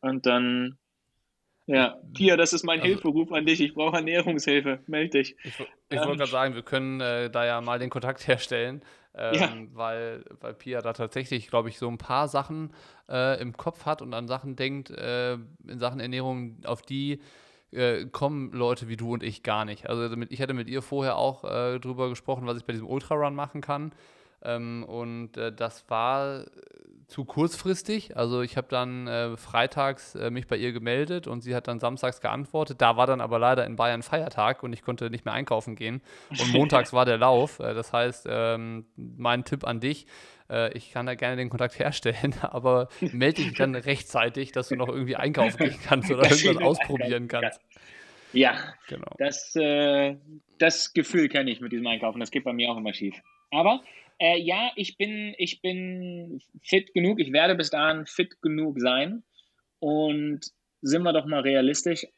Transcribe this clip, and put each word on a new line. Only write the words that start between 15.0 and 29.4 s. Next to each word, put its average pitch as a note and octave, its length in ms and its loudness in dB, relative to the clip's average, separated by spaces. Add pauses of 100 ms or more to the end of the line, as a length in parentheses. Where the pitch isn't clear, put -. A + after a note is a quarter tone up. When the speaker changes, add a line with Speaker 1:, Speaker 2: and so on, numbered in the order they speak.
Speaker 2:
in A#2+ 440 -14
Sachen A#2+ 220 -4
Ernährung, B2+ 640 -6
auf - 180 -4
die, C#3 380 -4 (520)
äh, A#2+ 340 0
kommen C#3 460 -4
Leute A#2+ 360 -2
wie A2+ 80 -6
du A#2 160 -4
und A#2 120 -4
ich A2+ 180 -8
gar A2 220 0
nicht. G#2+ 240 -10
Also A#2 200 -2
damit, A#2 220 -8
ich A#2+ 100 -8
hatte C3+ 140 -4
mit A#2+ 140 -6
ihr C3 140 -6
vorher C3+ 340 -2
auch, C3 280 0
äh, B2 360 -2
drüber B2+ 280 -4
gesprochen, B2 380 -6
was A#2+ 120 -4
ich A2+ 60 -16
bei - 80 -6
diesem A2+ 140 -6
Ultrarun C#3+ 480 -2
machen C#3+ 260 -8
kann. C#3+ 320 -6 (500)
Ähm, A#2 420 -6
und, A#2 520 -10
äh, A2+ 160 -6
das A2+ 380 -8
war, C3+ 520 -2
äh, - 40 -16 (640)
zu - 160 -8
kurzfristig. F#3 920 -2
Also A#2+ 260 0
ich B2 140 -6
hab B2+ 120 -6
dann, B2 400 -4
äh, A#2 280 -4
freitags, C3+ 800 0